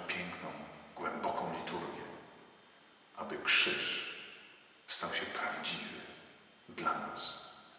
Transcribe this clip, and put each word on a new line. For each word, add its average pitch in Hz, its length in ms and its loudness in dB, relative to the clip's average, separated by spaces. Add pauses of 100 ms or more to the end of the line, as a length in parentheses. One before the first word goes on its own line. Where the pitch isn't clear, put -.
piękną, - 420 -4 (480)
głęboką - 600 0
liturgię, - 440 -4 (1120)
aby - 280 -2
krzyż - 680 6 (760)
stał - 280 6
się - 80 2
prawdziwy - 800 -2 (680)
dla - 300 2
nas - 520 -2 (280)